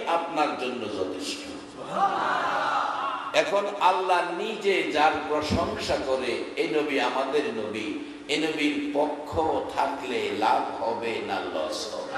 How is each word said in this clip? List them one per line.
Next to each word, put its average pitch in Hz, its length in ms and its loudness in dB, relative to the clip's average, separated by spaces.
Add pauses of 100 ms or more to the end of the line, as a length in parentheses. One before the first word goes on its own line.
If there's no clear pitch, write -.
আপনার 160 520 0
জন্য 120 260 -4
যথেষ্ট। - 540 -4 (1900)
এখন 156 300 4 (180)
আল্লাহ 185 400 4 (180)
নিজে 202 440 0 (100)
যার 151 200 6 (160)
প্রশংসা 151 680 0 (100)
করে, 123 380 0 (120)
এই 160 120 2
নবী 151 300 2
আমাদের 131 440 2 (140)
নবী, 107 360 -4 (360)
এই 151 100 2
নবীর 147 560 0
পক্ষ - 460 0 (360)
থাকলে 131 600 0
লাভ 113 440 2
হবে 117 440 -2
না 95 140 -2
লস 80 540 -4
হবে? - 240 -6